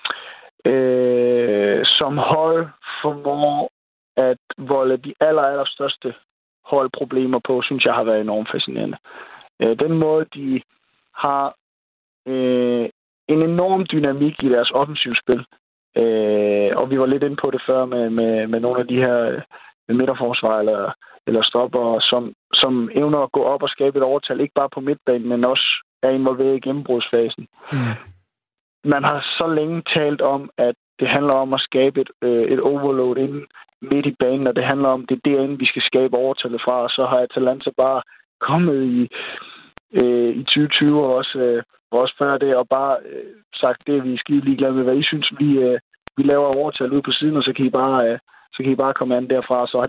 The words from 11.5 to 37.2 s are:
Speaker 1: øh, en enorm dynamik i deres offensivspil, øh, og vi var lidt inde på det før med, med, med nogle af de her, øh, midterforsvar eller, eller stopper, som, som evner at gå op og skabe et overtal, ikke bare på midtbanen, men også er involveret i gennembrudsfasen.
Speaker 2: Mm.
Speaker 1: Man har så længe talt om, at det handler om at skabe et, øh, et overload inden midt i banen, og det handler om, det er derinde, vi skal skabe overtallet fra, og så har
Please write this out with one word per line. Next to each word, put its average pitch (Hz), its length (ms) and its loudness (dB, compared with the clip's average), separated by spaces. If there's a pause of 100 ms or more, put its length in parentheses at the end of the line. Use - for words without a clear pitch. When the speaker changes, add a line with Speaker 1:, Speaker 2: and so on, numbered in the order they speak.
Speaker 1:
øh, 123 600 0 (400)
en 156 140 2
enorm 180 500 0
dynamik 147 500 0
i 139 60 0
deres 120 260 2
offensivspil, 127 720 -2 (500)
øh, 104 800 2
og 127 140 -2
vi 135 100 0
var 131 60 2
lidt 135 160 0
inde 143 200 -2
på 139 80 -2
det 131 160 -4
før 131 180 2
med, 123 260 -2
med, 113 360 0
med 113 140 -2
nogle 123 200 0
af 120 80 -2
de 123 80 -2
her, 123 220 2 (680)
øh, 117 80 0
midterforsvar 123 640 0
eller, 107 340 0 (340)
eller 113 160 2
stopper, 120 580 0
som, 120 320 0 (220)
som 123 400 2
evner 147 240 2
at 135 140 0
gå 139 100 0
op 139 200 0
og 139 60 -2
skabe 139 300 0
et 135 60 2
overtal, 135 360 -2
ikke 147 140 -2
bare 139 200 2
på 139 60 -8
midtbanen, 131 480 -2
men 120 160 0
også 127 220 0 (360)
er 131 80 2
involveret 135 460 2
i 123 40 -6
gennembrudsfasen. 123 840 -2 (260)
Speaker 2:
Mm. 120 220 -2 (1000)
Speaker 1:
Man 139 120 2
har 147 160 0 (180)
så 165 80 0
længe 160 360 0 (120)
talt 147 260 0
om, 139 380 0
at 120 160 2 (260)
det 131 80 0
handler 143 240 2 (120)
om 131 100 -2
at 127 60 -2
skabe 135 400 0
et, 131 100 -4 (120)
øh, 120 220 2 (100)
et - 60 0
overload 135 580 0
inden 143 260 -4 (380)
midt 139 240 -2
i 131 120 -2
banen, 131 300 0
og 117 80 -2
det 123 80 0
handler 135 240 0
om, 131 180 0
det 131 100 0
er 143 140 0
derinde, 139 280 0
vi 131 80 -2
skal - 160 -2
skabe 131 340 2
overtallet 123 480 -2
fra, 123 180 0
og 120 80 -2
så 139 160 -2
har 127 160 2